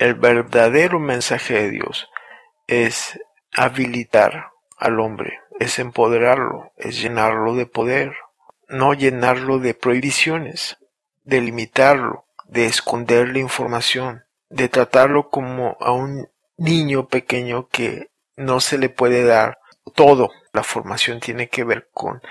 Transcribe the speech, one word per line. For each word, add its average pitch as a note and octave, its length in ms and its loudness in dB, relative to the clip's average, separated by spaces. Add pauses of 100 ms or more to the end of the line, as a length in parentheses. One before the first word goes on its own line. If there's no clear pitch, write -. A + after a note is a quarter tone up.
El A#2+ 140 2
verdadero A#2+ 840 4
mensaje C3 540 -4
de G#2 200 0
Dios - 360 -8 (580)
es A#2 540 -2 (320)
habilitar A#2+ 920 0 (320)
al A2+ 200 0
hombre, A2 420 -6 (180)
es - 200 -4
empoderarlo, A#2+ 1000 0
es - 240 -8
llenarlo A2+ 520 0
de B2 120 -2
poder, C3 480 -4 (520)
no C3+ 280 2
llenarlo C3 640 0
de B2 160 -2
prohibiciones, C3+ 1040 -2 (460)
de C3 180 2
limitarlo, A#2+ 800 0 (220)
de A#2 180 0
esconder A#2+ 640 0
la C3 120 -4
información, B2 840 -6 (240)
de B2+ 220 -4
tratarlo C3+ 580 4
como B2+ 520 -6
a A#2 120 0
un C3+ 380 -6 (260)
niño D#3 520 0
pequeño B2 600 -4
que - 400 -6 (280)
no C3 240 0
se C#3 180 -2
le C3 100 0
puede B2 360 2
dar A2+ 340 4 (360)
todo. C#3+ 360 8 (240)
La G#2+ 80 -2
formación A2+ 580 -6
tiene A#2+ 300 -8
que B2+ 120 -6
ver A2+ 300 -2
con - 380 -8